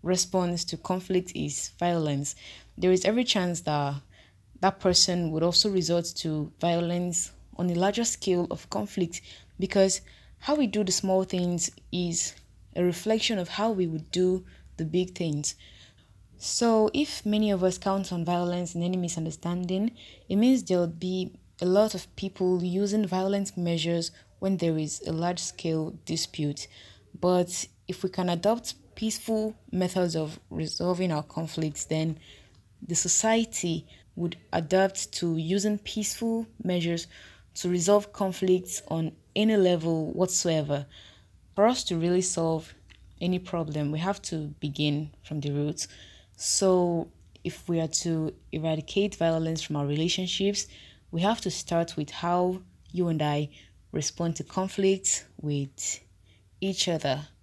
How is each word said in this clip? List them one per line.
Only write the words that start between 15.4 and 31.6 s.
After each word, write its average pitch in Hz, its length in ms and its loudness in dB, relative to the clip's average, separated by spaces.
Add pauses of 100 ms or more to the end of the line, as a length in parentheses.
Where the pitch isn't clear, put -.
So 220 540 4
if - 320 -2
many 214 240 2
of 185 140 2
us 185 140 2
count 196 340 -2
on 170 120 -2
violence 175 520 -2
in 170 80 0
any 180 120 0
misunderstanding, 175 960 -2 (380)
it 196 80 0
means 240 260 6
there'll 175 240 2
be 180 460 -4 (280)
a 180 60 0
lot 202 300 4
of - 180 -12
people 185 480 0
using 196 420 0
violent 196 520 -2
measures 170 560 0 (260)
when 190 200 0
there 165 200 2
is 151 260 -4
a - 60 -6
large-scale 160 960 -2
dispute. 156 640 -4 (520)
But 180 460 2 (220)
if - 160 -6
we 185 60 0
can 180 180 -2
adopt 196 480 0 (180)
peaceful 220 640 -2 (160)
methods 180 420 0
of 160 240 -4 (100)
resolving 170 640 -2
our 151 140 -2
conflicts, 160 640 -6